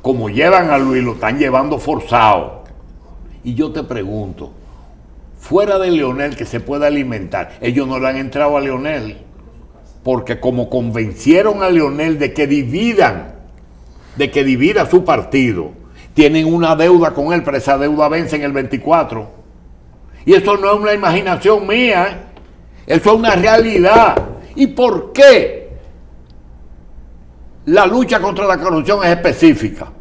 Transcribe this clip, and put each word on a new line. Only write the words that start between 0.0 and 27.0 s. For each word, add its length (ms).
como 300
llevan 400
a 80
Luis, 240
lo 120
están 240
llevando 400
forzado. 840
Y 100
yo 180
te 100
pregunto, 720
fuera 400
de 120
Leonel 460
que 100
se 140
pueda 260
alimentar, 760
ellos 280
no 100
le 100
han 80
entrado 400
a 40
Leonel, 580
porque 360
como 300
convencieron 920
a 60
Leonel 500
de 140
que 140
dividan, 880
de 140
que 140
divida 440
su 160
partido, 680
tienen 380
una 220
deuda 380
con 200
él, 100
pero 140
esa 200
deuda 320
vence 280
en 80
el 80
veinticuatro. 760
Y 100
eso 220
no 160
es 80
una 140
imaginación 720
mía, 420
¿eh? 80
Eso 260
es 60
una 180
realidad. 800
¿Y 120
por 460
qué 580